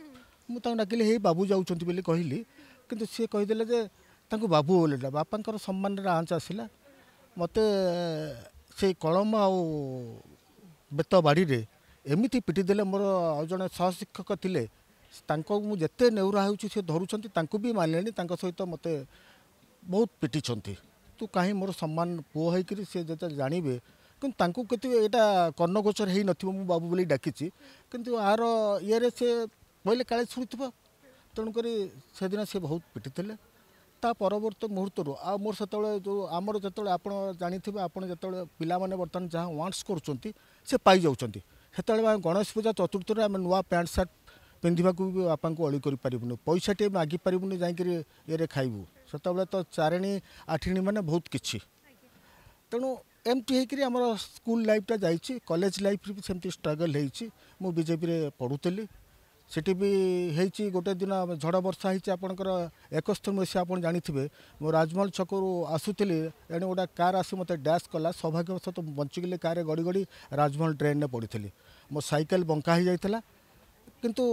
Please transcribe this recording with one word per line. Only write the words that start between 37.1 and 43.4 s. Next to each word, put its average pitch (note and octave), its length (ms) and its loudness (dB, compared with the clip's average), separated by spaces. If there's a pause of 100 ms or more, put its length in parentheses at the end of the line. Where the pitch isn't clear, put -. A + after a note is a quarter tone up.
ଜାଣିଥିବେ, F#3 440 -6
ଆପଣ F#3 260 -6
ଯେତେବେଳେ F3+ 340 -6 (180)
ପିଲାମାନେ F#3 380 -2
ବର୍ତ୍ତମାନ F3+ 320 -4
ଯାହା E3+ 240 -4
wants D#3+ 320 -6
କରୁଛନ୍ତି, D#3 460 -4 (380)
ସେ C4+ 80 2
ପାଇଯାଉଛନ୍ତି। C#3+ 640 4 (340)
ସେତେବେଳେ A3 340 2
ଆମେ G#3+ 120 4
ଗଣେଶ F3+ 340 0
ପୂଜା A3 180 0
ଚତୁର୍ଥୀରେ G3+ 500 0
ଆମେ G3+ 160 0
ନୂଆ F#3 220 2